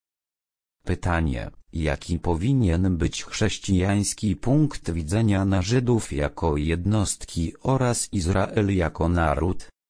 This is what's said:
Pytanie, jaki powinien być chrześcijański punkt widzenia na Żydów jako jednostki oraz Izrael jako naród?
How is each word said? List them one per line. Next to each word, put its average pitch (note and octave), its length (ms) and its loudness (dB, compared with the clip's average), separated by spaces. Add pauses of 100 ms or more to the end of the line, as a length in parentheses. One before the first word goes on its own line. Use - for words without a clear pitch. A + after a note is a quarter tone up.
(840)
Pytanie, D#2+ 680 -2 (220)
jaki D#2 460 -2
powinien F#2 800 2
być E2 260 -2
chrześcijański G2 1120 0
punkt C#3+ 560 0
widzenia G2 540 0
na G2 160 2
Żydów A#2 500 0
jako D2 460 0
jednostki F2 1040 -2
oraz B2+ 520 0
Izrael G2 640 0
jako E2 340 0
naród? E2 600 0 (200)